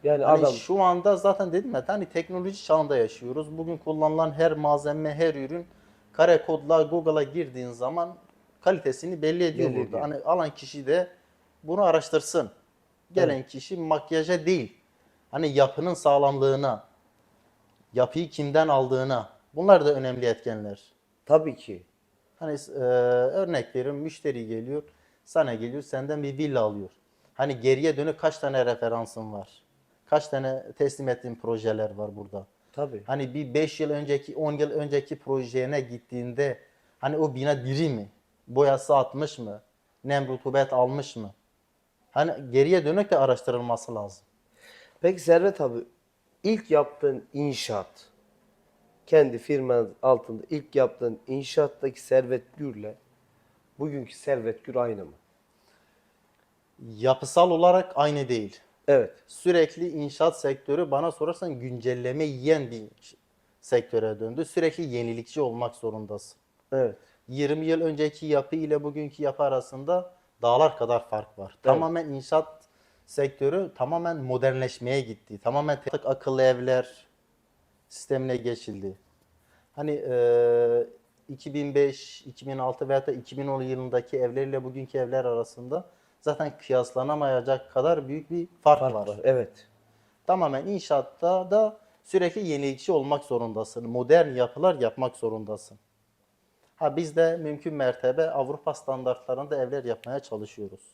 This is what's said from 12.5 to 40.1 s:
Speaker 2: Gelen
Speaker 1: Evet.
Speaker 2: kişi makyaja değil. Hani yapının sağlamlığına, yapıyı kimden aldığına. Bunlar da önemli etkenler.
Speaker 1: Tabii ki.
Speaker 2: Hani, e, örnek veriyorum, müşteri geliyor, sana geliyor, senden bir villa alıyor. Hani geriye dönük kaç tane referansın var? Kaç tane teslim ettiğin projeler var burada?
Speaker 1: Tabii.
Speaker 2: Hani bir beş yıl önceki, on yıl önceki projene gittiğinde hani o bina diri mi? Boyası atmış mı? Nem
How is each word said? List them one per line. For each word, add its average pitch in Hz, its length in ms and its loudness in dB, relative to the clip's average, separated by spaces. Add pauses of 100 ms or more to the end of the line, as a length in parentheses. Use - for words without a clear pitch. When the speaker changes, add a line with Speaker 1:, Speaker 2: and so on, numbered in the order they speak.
Speaker 2:
Gelen 170 240 2
Speaker 1:
Evet. 131 140 -8
Speaker 2:
kişi 139 280 -12
makyaja 160 680 0
değil. 165 320 0 (540)
Hani 156 160 -2
yapının 143 460 4
sağlamlığına, 139 920 4 (1080)
yapıyı 127 360 0
kimden 151 380 2
aldığına. 131 600 2 (260)
Bunlar 175 300 8
da 147 80 6
önemli 127 320 -2
etkenler. 110 560 -4 (440)
Speaker 1:
Tabii 156 300 4
ki. 92 280 -16 (560)
Speaker 2:
Hani, 151 180 -6 (180)
e, 139 40 -6
örnek 123 960 2
veriyorum, 143 260 -4
müşteri 139 460 -6
geliyor, 120 360 -6 (420)
sana 147 280 0
geliyor, 120 300 -8
senden 143 400 -6
bir 139 140 -8
villa 139 240 0
alıyor. 101 280 -4 (440)
Hani 135 260 -4
geriye 135 380 2
dönük 151 220 -4
kaç 156 180 0
tane 135 280 0
referansın 117 680 -4
var? - 300 -16 (460)
Kaç 151 180 2
tane 131 360 -4 (140)
teslim 139 320 -2
ettiğin 120 260 -6
projeler 110 600 -4
var 104 200 -10
burada? 101 300 -12 (280)
Speaker 1:
Tabii. 127 300 -8
Speaker 2:
Hani 131 300 -6
bir 147 200 -8
beş 151 260 0
yıl 156 100 -2
önceki, 143 460 -4
on 156 160 -2
yıl 147 200 0
önceki 143 480 -2
projene 131 600 -2
gittiğinde 123 800 -6 (400)
hani 143 180 -2
o 151 180 0
bina 131 300 0
diri 147 240 0
mi? 107 200 -4 (380)
Boyası 135 480 4
atmış 139 440 0
mı? 107 220 -12 (420)
Nem 139 240 -2